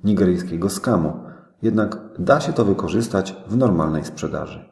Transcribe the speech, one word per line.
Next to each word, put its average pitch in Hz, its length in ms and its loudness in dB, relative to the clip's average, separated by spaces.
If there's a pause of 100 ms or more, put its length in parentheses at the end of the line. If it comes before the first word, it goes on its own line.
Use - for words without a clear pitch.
nigeryjskiego 92 640 2
skamu, 90 440 0 (480)
jednak 110 360 0 (220)
da 139 200 4
się 160 140 -4
to 123 120 2
wykorzystać 98 800 0
w 104 100 -2
normalnej 80 480 2
sprzedaży. - 680 -8